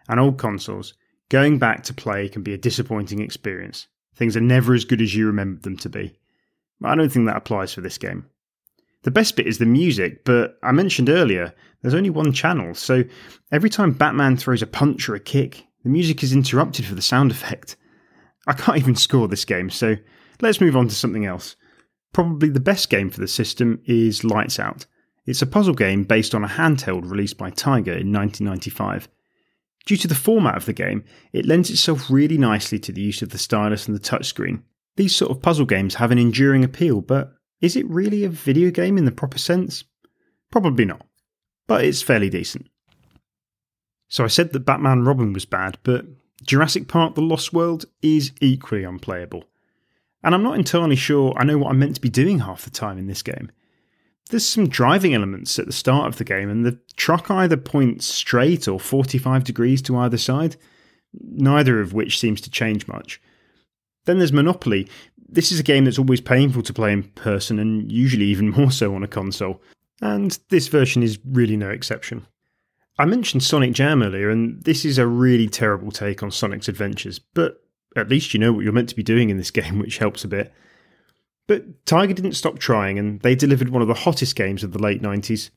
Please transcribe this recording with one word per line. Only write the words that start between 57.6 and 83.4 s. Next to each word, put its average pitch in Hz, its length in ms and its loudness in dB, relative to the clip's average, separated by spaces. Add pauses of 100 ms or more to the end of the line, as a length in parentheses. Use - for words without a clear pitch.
straight 147 600 0
or 95 140 -4
forty-five 131 640 0
degrees 131 380 2
to 127 160 0
either 123 200 0
side, 156 380 -2 (560)
neither 135 680 2
of 92 120 -4
which - 260 -2
seems 107 220 0
to - 100 -18
change 110 380 -4
much. - 320 -14 (840)
Then 180 140 4
there's 160 140 4
Monopoly. 143 560 2 (400)
This - 240 0
is 165 80 0
a - 20 -2
game 139 220 4
that's 127 160 2
always 131 200 4
painful 127 420 2
to - 100 -8
play 107 200 0
in 101 120 0
person, 104 560 -2
and 107 320 -2
usually 120 320 2
even 101 260 2
more 131 220 4
so 101 240 0
on 98 80 -4
a - 20 -6
console, 95 560 -6 (400)
and 208 340 -2 (120)
this 160 180 2
version 127 380 2
is 107 200 -2
really 120 320 2
no 101 140 -4
exception. 113 560 -10 (720)
I 139 60 4
mentioned 180 400 0
Sonic 127 300 2
Jam 139 280 2
earlier, 101 280 -2
and 113 300 -2
this - 240 -2
is 135 140 0
a 123 80 4
really 120 420 4
terrible 104 440 -2
take 101 320 -8
on 101 80 -8
Sonic's 104 340 -6
adventures, 98 540 -8
but - 420 -4 (320)
at 104 140 -2
least 143 260 0
you 110 60 2
know 117 120 4
what 101 120 -2
you're 107 80 0
meant 117 160 0
to - 80 -10
be 107 80 -4
doing 113 260 2
in 95 60 -2
this 92 140 -6
<laughs> - 20 -20
game, 90 260 -2
which - 200 -6
helps 107 260 -4
a 101 40 -10
bit. 101 240 -6 (960)
But - 380 -4
Tiger 190 260 4
didn't 185 200 -4
stop - 260 -6
trying, 101 400 0
and 104 220 -4
they 127 160 4
delivered 135 320 2